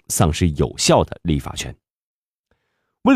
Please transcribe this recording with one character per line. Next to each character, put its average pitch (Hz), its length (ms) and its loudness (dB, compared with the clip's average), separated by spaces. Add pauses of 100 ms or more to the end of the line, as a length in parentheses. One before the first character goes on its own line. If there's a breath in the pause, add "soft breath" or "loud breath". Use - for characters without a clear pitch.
丧 82 260 0
失 87 180 0
有 71 280 -2
效 135 240 4
的 - 220 -6
立 80 120 0
法 - 200 -8
权。 - 180 -12 (1300)
为 254 140 4